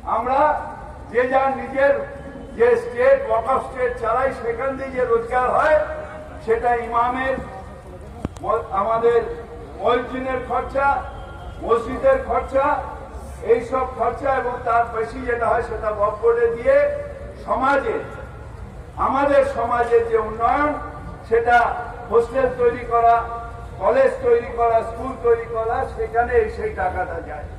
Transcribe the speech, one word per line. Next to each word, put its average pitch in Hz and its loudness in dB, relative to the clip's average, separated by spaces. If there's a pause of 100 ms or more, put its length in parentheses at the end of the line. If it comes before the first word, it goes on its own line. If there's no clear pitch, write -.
আমরা 254 2 (500)
যে 247 2
যার 269 2
নিজের 269 0 (480)
যে 233 6
স্টেট, 247 2
ওয়াকফ 233 0
স্টেট 254 -4
চালাই, 254 0 (120)
সেখান 262 -4
দিয়ে 269 -8
যে 254 0
রোজগার 240 0
হয়, - 4 (680)
সেটা 233 2
ইমামের, - 0 (1040)
ম-, - 0
আমাদের 226 4 (600)
মসজিদের 254 0 (100)
খরচা, 269 0 (600)
মসজিদের 254 2
খরচা, 269 2 (600)
এই 233 4
সব 262 -2 (140)
খরচা 269 0
এবং 240 0 (140)
তার 233 4 (120)
বেশি 254 -4
যেটা 233 0
হয়, 233 2
সেটা 220 -4
ওয়াকফ 208 0
বোর্ডে 233 4
দিয়ে 269 2 (400)
সমাজে, 254 2 (1000)
আমাদের 277 4 (100)
সমাজের 233 2
যে 226 2
উন্নয়ন, 247 0 (560)
সেটা 233 4 (360)
হোস্টেল 247 2
তৈরি 240 2
করা, 233 4 (560)
কলেজ 240 4 (120)
তৈরি 240 4 (100)
করা, 226 4
স্কুল 233 -6 (120)
তৈরি 233 4
করা, 226 -2 (120)
সেখানে 233 0
এই 220 4
সেই 214 -4
টাকাটা 180 -4
যায়। 151 -10 (160)